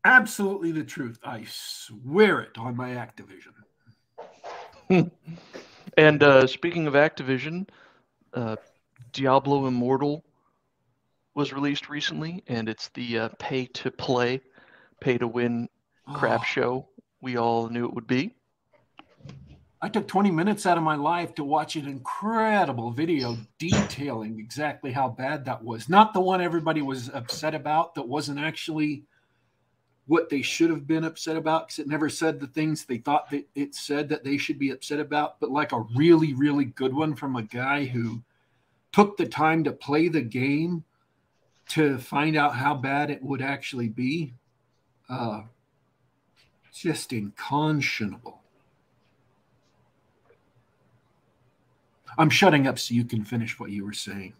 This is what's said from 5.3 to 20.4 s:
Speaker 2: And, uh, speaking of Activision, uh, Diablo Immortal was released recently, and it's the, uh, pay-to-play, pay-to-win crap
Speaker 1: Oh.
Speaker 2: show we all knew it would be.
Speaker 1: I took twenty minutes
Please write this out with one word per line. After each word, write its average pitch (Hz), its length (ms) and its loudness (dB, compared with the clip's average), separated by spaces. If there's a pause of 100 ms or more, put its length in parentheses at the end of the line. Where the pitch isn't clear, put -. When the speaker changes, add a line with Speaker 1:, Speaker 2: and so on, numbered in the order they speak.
Speaker 2:
And, 151 260 8
uh, 135 240 10
speaking 165 400 -2
of 139 60 0
Activision, 147 760 0 (640)
uh, 113 220 -4 (560)
Diablo 135 540 4
Immortal 135 580 0 (1080)
was 139 180 -2
released 143 380 -4
recently, 156 580 -6
and 113 220 -2
it's - 200 -8
the, 120 300 -6
uh, 110 100 -2 (100)
pay-to-play, 127 1000 -2 (600)
pay-to-win 120 680 0 (460)
crap 117 280 0
Speaker 1:
Oh. - 20 -8
Speaker 2:
show 127 440 -2 (340)
we 127 160 -4
all 117 320 2
knew 120 160 -4
it - 80 -6
would 113 140 -10
be. 139 280 0 (1500)
Speaker 1:
I 202 80 -6
took 214 180 -2
twenty 208 240 4
minutes 196 340 0